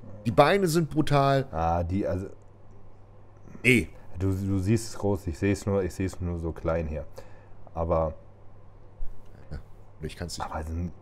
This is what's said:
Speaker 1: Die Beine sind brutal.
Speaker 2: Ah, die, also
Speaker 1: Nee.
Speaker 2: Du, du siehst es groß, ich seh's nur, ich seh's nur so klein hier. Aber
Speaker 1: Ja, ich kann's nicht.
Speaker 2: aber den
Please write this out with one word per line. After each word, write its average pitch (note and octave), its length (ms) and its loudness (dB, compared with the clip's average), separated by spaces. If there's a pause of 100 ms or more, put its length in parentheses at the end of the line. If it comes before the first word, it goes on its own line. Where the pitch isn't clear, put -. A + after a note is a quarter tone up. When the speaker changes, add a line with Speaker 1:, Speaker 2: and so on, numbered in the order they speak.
(260)
Speaker 1:
Die A#2 40 2
Beine E3+ 380 6
sind D#3+ 220 2
brutal. C#3 600 4
Speaker 2:
Ah, E2 320 2
die, F2+ 240 0
also F#2 200 -2 (1400)
Speaker 1:
Nee. A#2 240 8 (320)
Speaker 2:
Du, F#2+ 120 2
du G2 280 0
siehst A2 300 2
es - 80 -10
groß, G2+ 280 0
ich E2 120 -4
seh's G2+ 280 2
nur, G2 160 4
ich F2+ 100 -2
seh's F#2+ 280 -2
nur F2 180 -2
so E2 140 -4
klein D#2+ 340 0
hier. D2+ 180 -6 (720)
Aber E2 400 2 (1400)
Speaker 1:
Ja, D2 80 -6 (440)
ich D#2 140 -8
kann's E2+ 220 -8
nicht. G2+ 100 -4
Speaker 2:
aber D#2 140 -6
den E2 400 -4